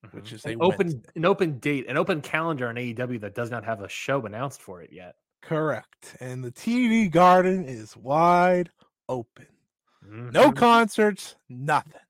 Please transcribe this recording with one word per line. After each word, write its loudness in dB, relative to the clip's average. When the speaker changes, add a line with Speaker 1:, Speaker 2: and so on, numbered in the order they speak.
Speaker 1:
Which -18
Speaker 2:
Mm-hmm. -18
Speaker 1:
is -18
Speaker 2:
An -8
Speaker 1:
a -4
Speaker 2:
open, 0
Speaker 1:
Wednesday. -10
Speaker 2:
an -4
open 0
date, -4
an -2
open -2
calendar -4
on -8
A -8
E -8
W -6
that -12
does -6
not -8
have -6
a -12
show -6
announced -12
for -20
it -20
yet. -20
Speaker 1:
Correct. -8
And -12
the -10
T -2
D 2
Garden 4
is -14
wide 2
open. -10
No 4
Speaker 2:
Mm-hmm. 4
Speaker 1:
concerts, 2
nothing. -4